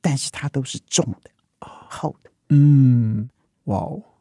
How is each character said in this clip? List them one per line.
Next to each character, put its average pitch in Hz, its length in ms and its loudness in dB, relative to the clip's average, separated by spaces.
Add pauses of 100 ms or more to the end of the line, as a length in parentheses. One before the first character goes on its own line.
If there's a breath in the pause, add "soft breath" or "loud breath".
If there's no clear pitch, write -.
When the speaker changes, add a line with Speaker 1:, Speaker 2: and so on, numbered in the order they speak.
Speaker 1:
但 143 180 -2
是 - 140 -10
它 - 160 -10
都 139 160 -6
是 - 140 -14 (100)
重 - 160 -2 (180)
的， - 80 -20 (300)
Speaker 2:
哦。 - 80 -20 (200)
Speaker 1:
厚 - 360 -10
的。 - 60 -20 (180)
Speaker 2:
嗯， 127 800 4 (360)
哇 98 120 -4
哦。 185 260 -10 (180)